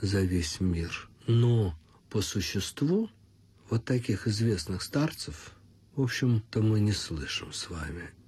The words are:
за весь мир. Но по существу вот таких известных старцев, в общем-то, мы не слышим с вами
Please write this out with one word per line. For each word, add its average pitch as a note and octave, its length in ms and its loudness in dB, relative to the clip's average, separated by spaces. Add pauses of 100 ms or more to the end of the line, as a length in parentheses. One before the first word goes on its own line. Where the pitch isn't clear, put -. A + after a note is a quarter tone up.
за G2 200 2
весь F2+ 400 0
мир. E2+ 480 -2 (180)
Но A#2 500 4 (320)
по G#2 120 -2
существу C#3+ 880 -2 (600)
вот A2+ 140 0
таких A#2+ 440 0
известных G#2 540 0
старцев, - 680 -4 (440)
в C3+ 60 0
общем-то, A#2+ 600 0
мы A2 180 4
не G#2 140 4
слышим - 580 -6
с - 180 -10
вами D#2+ 420 -8 (160)